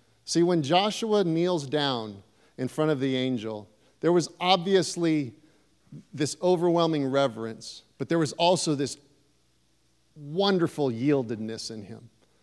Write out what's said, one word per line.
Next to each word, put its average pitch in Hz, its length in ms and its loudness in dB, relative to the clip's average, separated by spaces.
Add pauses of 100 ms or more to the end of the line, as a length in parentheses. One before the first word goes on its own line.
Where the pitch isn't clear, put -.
(260)
See, 165 180 2
when 175 180 2
Joshua 202 600 2
kneels 165 440 0
down 120 540 -4 (360)
in 131 100 -4
front 156 240 0
of 139 80 0
the 131 160 -2
angel, 110 540 -4 (320)
there 160 100 2
was 170 160 2 (140)
obviously 170 920 2 (800)
this 135 280 -4
overwhelming 170 640 2
reverence, 113 800 -2 (140)
but 135 120 -6
there 165 100 2
was 151 140 0
also 170 420 2
this 135 220 -4 (1200)
wonderful 160 720 0
yieldedness 113 800 -2
in 107 120 -12
him, 113 260 -18 (340)